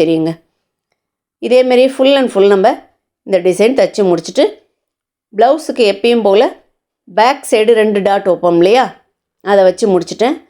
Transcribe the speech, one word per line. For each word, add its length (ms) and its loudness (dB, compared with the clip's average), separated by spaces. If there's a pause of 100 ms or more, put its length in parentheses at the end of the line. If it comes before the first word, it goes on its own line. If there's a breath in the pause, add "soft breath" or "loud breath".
தெரியுங்க. 300 -2 (1160)
இதே 220 2
மாதிரி 160 4 (120)
full 240 2
and 140 -2
full 200 2
நம்ம 200 0 (520)
இந்த 100 0 (120)
டிசைன் 320 0
தச்சு 200 -2 (100)
முடிச்சுட்டு 340 -2 (920)
ப்ளவுஸுக்கு 460 0 (120)
எப்பயும் 340 0
போல 220 2 (680)
பேக் 320 0
சைடு 200 2 (100)
ரெண்டு 260 0
டாட் 240 -2
வைப்போம் 300 0
இல்லையா, 220 2 (680)
அதை 180 4
வச்சு 240 -2
முடிச்சுட்டேன். 420 -2 (140)